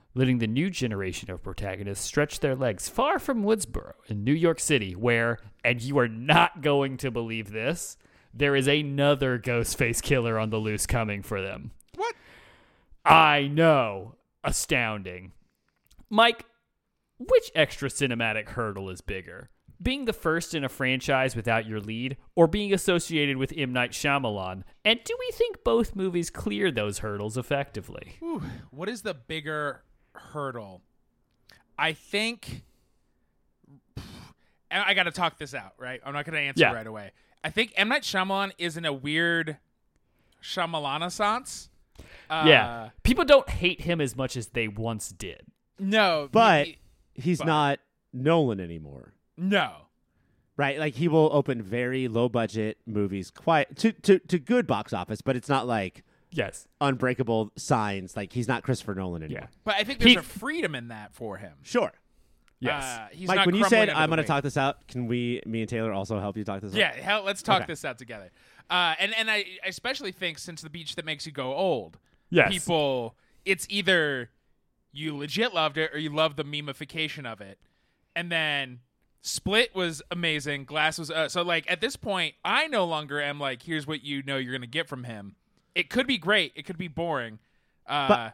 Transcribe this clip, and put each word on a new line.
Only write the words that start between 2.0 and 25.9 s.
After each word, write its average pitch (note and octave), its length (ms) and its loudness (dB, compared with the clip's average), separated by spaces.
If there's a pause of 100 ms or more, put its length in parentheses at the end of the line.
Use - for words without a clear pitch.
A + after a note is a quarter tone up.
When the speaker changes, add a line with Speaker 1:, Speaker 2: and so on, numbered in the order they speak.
Speaker 1:
stretch - 360 0
their C3+ 140 0
legs B2 340 -2
far D4 280 2
from A#3 260 -2
Woodsboro - 500 0 (140)
in G#2 160 -4
New C3 100 4
York E3 260 4
City, G#2 340 2
where, A#2 460 2 (240)
and A#2+ 180 2
you C#3 160 0
are B2 120 4
not D3+ 520 4
going C#3 360 2
to C3+ 120 -4
believe A2+ 420 -4
this, A#2 460 -4 (380)
there C#3 200 4
is C3+ 120 4
another C#3 680 4
Ghostface A#2 640 0
killer A#2 380 2
on A2 100 0
the A2 80 0
loose G#2+ 300 -2
coming G#2+ 340 0
for G2 180 -6
them. G#2+ 300 -8 (260)
Speaker 2:
What? G#4+ 200 -4 (880)
Speaker 1:
I D3 420 6
know. C#3 680 2 (280)
Astounding. G2+ 920 -2 (760)
Mike, A#3 360 4 (720)
which A4+ 340 4
extra D3 360 2
cinematic A#2 600 0
hurdle G2 400 -6
is F2+ 120 -10
bigger? F#2 500 -10 (280)
Being C4 260 -2
the A3+ 80 0
first E3 420 -2
in C#3+ 80 -2
a B2+ 60 -2
franchise C3 680 0
without A2+ 320 0
your A2 120 -6
lead, A2+ 380 -8 (180)
or E3 120 8
being G3+ 260 0
associated E3 640 2
with C3 180 -2
M. C3 160 -2
Night B2 200 0
Shyamalan? G#2 720 -2 (200)
And A3+ 200 4
do A4+ 160 -4
we B4+ 120 -6
think A#4 320 -2
both A3+ 320 2